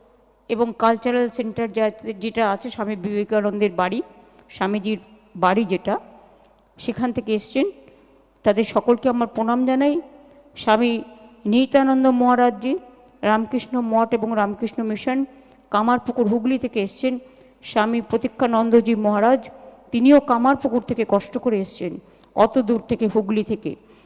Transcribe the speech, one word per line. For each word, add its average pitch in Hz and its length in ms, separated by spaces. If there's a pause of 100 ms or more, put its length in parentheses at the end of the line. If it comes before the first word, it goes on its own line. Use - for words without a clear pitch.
(500)
এবং 233 300
কালচারাল 240 480
সেন্টার 226 440
যা-, 214 180 (300)
যেটা 220 320
আছে 202 180
স্বামী 214 260
বিবেকানন্দের 208 760
বাড়ি, 185 300 (480)
স্বামীজির 208 500 (360)
বাড়ি 185 300
যেটা, 190 340 (800)
সেখান 233 360
থেকে 214 220
এসছেন। 262 360 (720)
তাদের 208 200
সকলকে 233 460
আমার 240 180
প্রণাম 233 380
জানাই। 277 360 (540)
স্বামী 226 480 (420)
নিহিতানন্দ 262 640
মহারাজজি, 247 720 (440)
রামকৃষ্ণ 226 600
মঠ 226 320
এবং 226 220
রামকৃষ্ণ 208 480
মিশন, 254 420 (440)
কামারপুকুর, 240 580
হুগলি 240 320
থেকে 233 220
এসছেন। 247 380 (420)
স্বামী 233 400
প্রতীক্ষানন্দজি 226 920
মহারাজ, 214 540 (420)
তিনিও 262 280
কামারপুকুর 254 600
থেকে 220 260
কষ্ট 202 300
করে 220 240
এসছেন। - 380 (360)
অত 220 240
দূর 226 220
থেকে, 226 260
হুগলি 214 360
থেকে, 208 320 (300)